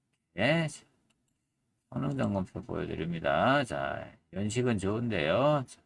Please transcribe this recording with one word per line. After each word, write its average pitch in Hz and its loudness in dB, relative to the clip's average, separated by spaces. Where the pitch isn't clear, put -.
예. 151 2
성능 143 -4
점검표 101 -2
보여드립니다. 85 0
자, 71 -4
연식은 110 0
좋은데요. 107 2